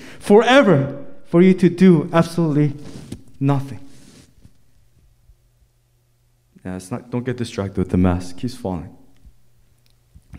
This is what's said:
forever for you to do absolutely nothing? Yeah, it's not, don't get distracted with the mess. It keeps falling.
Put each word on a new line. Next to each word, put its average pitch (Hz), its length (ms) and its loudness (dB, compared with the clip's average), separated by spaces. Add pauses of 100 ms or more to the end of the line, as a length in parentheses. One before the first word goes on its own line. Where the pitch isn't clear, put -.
(200)
forever 208 840 4 (220)
for 175 160 2
you 185 140 6
to 185 140 2
do 175 440 4
absolutely 156 600 0 (680)
nothing? 139 400 -2 (2750)
Yeah, 92 140 -10
it's 92 140 -16
not, - 200 -12
don't 120 140 -6
get 123 120 -6
distracted 101 400 -8
with 90 120 -4
the 95 80 -2
mess. 90 340 0
It - 60 -12
keeps 123 180 -10
falling. 92 380 -10 (1500)